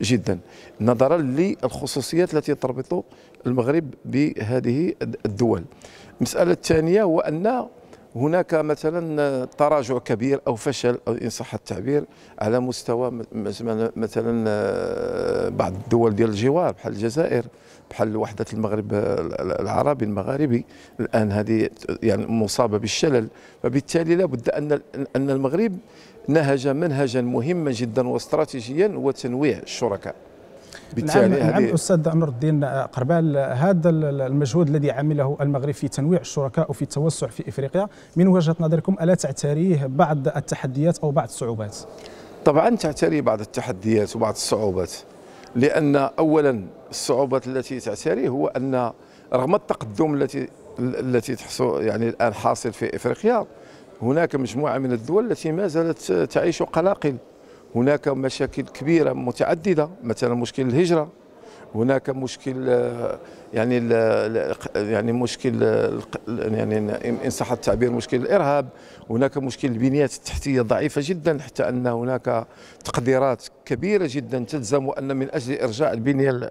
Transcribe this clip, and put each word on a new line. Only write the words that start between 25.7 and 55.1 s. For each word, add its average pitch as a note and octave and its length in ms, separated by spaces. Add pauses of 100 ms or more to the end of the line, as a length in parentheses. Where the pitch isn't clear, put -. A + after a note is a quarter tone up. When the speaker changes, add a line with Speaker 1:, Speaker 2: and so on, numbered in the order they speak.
Speaker 1:
نهج C#3 400
منهجاً C#3 520
مهماً C3 500
جدًا A#2+ 380
واستراتيجياً C#3 800
هو C#3 220
تنويع B2+ 480
الشركاء. G2 560 (800)
بالتالي D3+ 340
Speaker 2:
نعم، F#3 100
نعم، - 260
Speaker 1:
هذه A#2 100
Speaker 2:
أستاذ E3 400
نور D#3+ 140
الدين C#3+ 360
قربال، C#3 720
هذا D3+ 540
ال-، D#3 140
ال-، C#3 160
المجهود C#3 480
الذي D3 220
عمله C#3+ 500
المغرب C#3+ 300
في C#3+ 180
تنويع D#3+ 320
الشركاء C#3+ 500
وفي C#3 120
التوسع C#3+ 440
في - 220
إفريقيا، C#3 400 (280)
من F3+ 120
وجهة E3 320
نظركم E3 400
ألا F3 140
تعتريه D3 720
بعض C#3 420
التحديات D3 680
أو D3+ 120
بعض C#3 180
الصعوبات؟ A2 480 (680)
Speaker 1:
طبعًا E3 320
تعتري D#3+ 440
بعض A2+ 200
التحديات G#2+ 760
وبعض A2 160
الصعوبات، G2 600 (640)
لأن C#3+ 400
أولًا C#3+ 680 (260)
الصعوبات C3 560
التي B2+ 340
تعتري D#3 480
هو C#3 180
أن B2+ 460 (400)
رغم B2+ 220
التقدم D#3 600
التي، C#3 340 (300)
التي B2 580
تحصل، G2+ 460
يعني، A2 260
الآن A2+ 260
حاصل A#2+ 380
في - 240
إفريقيا، G#3 500 (560)
هناك D3 340
مجموعة B2+ 420
من C3 140
الدول D#3 380